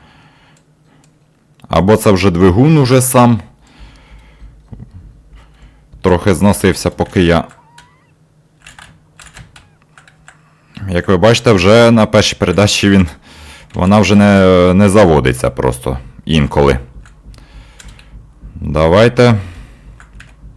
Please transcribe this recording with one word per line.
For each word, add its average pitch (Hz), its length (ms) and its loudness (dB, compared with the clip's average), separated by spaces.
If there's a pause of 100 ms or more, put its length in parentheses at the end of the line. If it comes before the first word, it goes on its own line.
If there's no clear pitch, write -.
(1700)
Або 92 280 0
це 110 140 -2
вже 95 200 0
двигун 98 480 2
уже 127 240 0
сам 120 380 0 (2500)
трохи 92 320 -2
зносився, 92 560 -2
поки - 320 -4
я, 85 220 0 (3500)
як 87 200 -4
ви 98 80 2
бачите, 113 360 2
вже 107 380 4
на 113 160 2
першій - 300 -2
передачі 98 540 -2
він, 95 180 2 (680)
вона 92 260 0
вже 98 140 0
не, 92 600 2
не 101 140 2
заводиться 76 600 0
просто 65 480 -6 (260)
інколи. 71 540 -2 (1800)
Давайте 98 800 0 (1200)